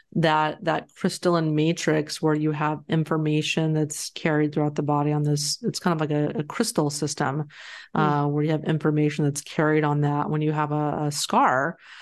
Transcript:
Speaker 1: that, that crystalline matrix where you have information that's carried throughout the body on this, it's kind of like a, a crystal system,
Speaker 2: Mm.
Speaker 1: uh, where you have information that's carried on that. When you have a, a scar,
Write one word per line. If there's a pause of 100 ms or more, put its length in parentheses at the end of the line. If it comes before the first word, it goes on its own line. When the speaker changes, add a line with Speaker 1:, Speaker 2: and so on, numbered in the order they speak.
(160)
Speaker 1:
that,
that
crystalline
matrix
where
you
have
information
that's
carried
throughout
the
body
on
this,
it's
kind
of
like
a,
a
crystal
system, (480)
Speaker 2:
Mm.
Speaker 1:
uh,
where
you
have
information
that's
carried
on
that.
When
you
have
a,
a
scar, (240)